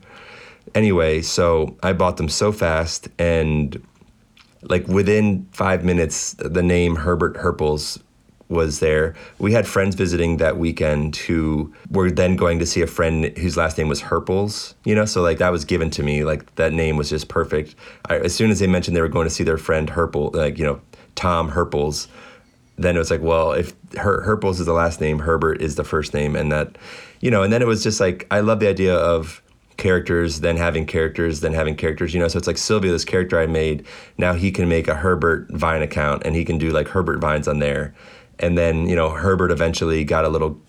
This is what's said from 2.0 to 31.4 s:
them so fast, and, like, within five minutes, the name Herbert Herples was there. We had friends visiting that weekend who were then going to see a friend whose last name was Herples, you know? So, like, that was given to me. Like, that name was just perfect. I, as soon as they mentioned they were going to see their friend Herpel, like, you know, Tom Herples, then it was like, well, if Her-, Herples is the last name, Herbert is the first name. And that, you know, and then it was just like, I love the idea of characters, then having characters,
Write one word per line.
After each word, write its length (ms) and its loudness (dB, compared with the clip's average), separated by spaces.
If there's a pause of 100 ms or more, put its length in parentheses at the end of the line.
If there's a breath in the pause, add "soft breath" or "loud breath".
them 120 -2
so 220 0
fast, 560 -2 (100)
and, 680 0 (760)
like, 260 0
within 640 2
five 320 0
minutes, 500 0
the 280 -2
name 340 4
Herbert 420 0
Herples 600 -2 (480)
was 320 0
there. 360 2 (240 loud breath)
We 140 2
had 140 2
friends 280 0
visiting 420 0
that 200 0
weekend 580 0
who 580 -2 (160 loud breath)
were 220 2
then 240 2
going 240 2
to 60 0
see 160 -2
a 60 0
friend 520 -2
whose 180 -2
last 180 0
name 120 -2
was 140 -2
Herples, 840 -4
you 100 0
know? 120 2
So, 180 0
like, 160 2
that 120 4
was 140 -2
given 260 0
to 120 -4
me. 200 0
Like, 320 -4
that 160 0
name 240 0
was 140 -2
just 180 -4
perfect. 460 -4 (340 loud breath)
I, 100 2
as 180 0
soon 160 2
as 80 2
they 80 2
mentioned 280 2
they 60 2
were 60 2
going 180 0
to 80 -2
see 100 -2
their 140 2
friend 320 0
Herpel, 460 -2
like, 240 -2
you 40 0
know, 160 -2 (360 loud breath)
Tom 340 0
Herples, 580 -2 (680 loud breath)
then 180 2
it 40 0
was 100 0
like, 120 0
well, 300 2
if 220 -2 (240)
Her-, 240 0
Herples 380 0
is 80 -2
the 60 2
last 280 0
name, 180 0
Herbert 420 0
is 140 -4
the 80 -4
first 300 -4
name. 220 0
And 160 -2
that, 260 -4 (440 loud breath)
you 100 0
know, 100 4
and 100 2
then 120 2
it 40 2
was 160 0
just 160 0
like, 300 0
I 120 2
love 180 2
the 80 2
idea 280 2
of 460 0 (360)
characters, 640 0
then 140 2
having 300 0
characters, 560 -2